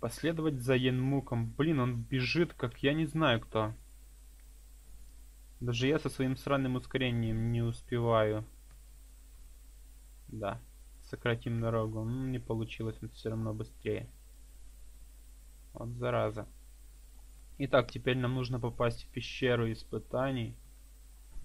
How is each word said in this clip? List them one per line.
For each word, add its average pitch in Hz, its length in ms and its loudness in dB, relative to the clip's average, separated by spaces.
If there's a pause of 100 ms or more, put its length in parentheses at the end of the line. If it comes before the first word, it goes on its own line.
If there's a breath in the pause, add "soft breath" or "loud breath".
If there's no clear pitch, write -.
Последовать 156 600 0
за 127 140 4
Янмуком. 127 800 2
Блин, 151 260 4
он 123 220 2
бежит, 131 500 2
как - 300 -4
я 139 100 6
не 156 140 2
знаю 147 340 4
кто. 110 320 0 (1900)
Даже 120 260 2
я 151 120 6
со 143 120 0
своим 131 260 0
сраным 131 400 2
ускорением 117 760 2
не 117 120 4
успеваю. 113 800 4 (1800)
Да. 107 320 -4 (440)
Сократим 117 580 0
дорогу. 110 420 0
Ну, 127 220 -2
не 127 120 -2
получилось, 113 600 -4
но 113 80 -8
всё - 220 -6
равно 110 240 -2
быстрее. 107 520 -4 (1700)
Вот 117 220 -8
зараза. 120 520 0 (1120)
Итак, 131 340 4
теперь 127 240 2
нам 127 180 2
нужно 127 240 0
попасть 117 460 0
в - 40 -18
пещеру 120 640 2
испытаний. 117 840 -2 (880)